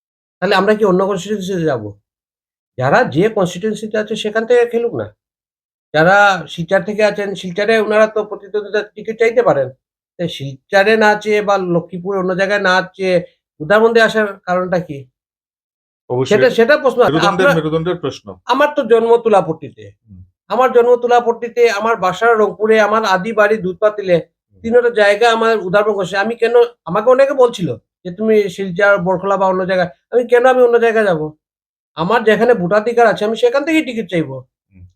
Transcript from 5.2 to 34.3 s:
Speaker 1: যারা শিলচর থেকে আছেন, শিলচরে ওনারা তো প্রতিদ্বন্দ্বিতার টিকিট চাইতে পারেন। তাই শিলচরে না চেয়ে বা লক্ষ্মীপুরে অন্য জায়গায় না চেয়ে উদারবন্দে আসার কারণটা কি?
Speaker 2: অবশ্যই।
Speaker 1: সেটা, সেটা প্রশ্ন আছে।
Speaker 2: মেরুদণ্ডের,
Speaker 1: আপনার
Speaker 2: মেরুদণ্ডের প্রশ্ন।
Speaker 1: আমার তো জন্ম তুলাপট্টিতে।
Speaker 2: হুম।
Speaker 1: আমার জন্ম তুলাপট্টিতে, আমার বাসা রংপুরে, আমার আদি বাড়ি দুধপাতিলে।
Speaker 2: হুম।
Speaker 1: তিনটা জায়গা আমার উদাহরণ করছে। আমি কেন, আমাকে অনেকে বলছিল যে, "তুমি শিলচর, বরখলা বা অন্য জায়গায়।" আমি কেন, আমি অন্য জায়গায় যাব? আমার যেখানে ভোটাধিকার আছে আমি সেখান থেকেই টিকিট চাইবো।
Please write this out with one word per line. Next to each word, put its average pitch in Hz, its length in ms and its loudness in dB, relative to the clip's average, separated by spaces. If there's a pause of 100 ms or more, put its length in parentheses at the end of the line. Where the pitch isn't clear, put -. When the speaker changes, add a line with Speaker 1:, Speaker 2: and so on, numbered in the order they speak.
Speaker 1:
যারা 185 540 4
শিলচর 180 340 -2
থেকে 208 220 -2
আছেন, 202 300 -2
শিলচরে 202 440 -2
ওনারা 214 280 2
তো 214 180 -4
প্রতিদ্বন্দ্বিতার 202 720 -6
টিকিট 220 240 -10
চাইতে 226 240 2
পারেন। 139 260 0 (500)
তাই 170 100 -4
শিলচরে 196 680 -2
না 214 180 4
চেয়ে 208 280 -2
বা 196 160 0
লক্ষ্মীপুরে 180 600 -4
অন্য 180 200 -4
জায়গায় 202 220 -2
না 185 340 0
চেয়ে 185 220 0 (440)
উদারবন্দে 220 400 2
আসার 214 260 2 (120)
কারণটা 180 400 -4
কি? 156 200 -10 (1120)
Speaker 2:
অবশ্যই। 131 260 0
Speaker 1:
সেটা, 254 140 0
সেটা 233 260 2
প্রশ্ন 254 240 0
আছে। 190 120 2
Speaker 2:
মেরুদণ্ডের, 185 340 0
Speaker 1:
আপনার 180 100 2
Speaker 2:
মেরুদণ্ডের 160 400 -4
প্রশ্ন। 113 480 -10
Speaker 1:
আমার 269 320 0
তো 277 100 0
জন্ম 226 300 2
তুলাপট্টিতে। 160 720 -2 (200)
Speaker 2:
হুম। 92 140 -20 (240)
Speaker 1:
আমার 240 240 0
জন্ম 240 240 4
তুলাপট্টিতে, 233 720 0
আমার 214 260 -2
বাসা 185 360 0
রংপুরে, 214 480 2
আমার 214 240 0
আদি 190 280 0
বাড়ি 214 240 2
দুধপাতিলে। 190 600 -2
Speaker 2:
হুম। - 460 -10
Speaker 1:
তিনটা 240 280 2
জায়গা 208 420 2
আমার 226 260 0
উদাহরণ 202 360 0
করছে। 190 220 -6
আমি 220 180 -4
কেন, 226 200 0 (300)
আমাকে 214 260 -2
অনেকে 277 240 4
বলছিল 233 340 0 (360)
যে, - 80 -10
"তুমি 214 360 0
শিলচর, 196 500 0
বরখলা 185 380 -2
বা 190 100 0
অন্য 185 220 -2
জায়গায়।" 185 200 0 (220)
আমি 240 160 0
কেন, 240 200 4
আমি 254 160 4
অন্য 233 180 4
জায়গায় 226 240 2
যাব? 170 160 0 (760)
আমার 208 300 0
যেখানে 220 300 4
ভোটাধিকার 214 520 0
আছে 208 180 0
আমি 220 120 -2
সেখান 247 280 0
থেকেই 320 200 0
টিকিট 220 260 -8
চাইবো। 143 260 -4 (300)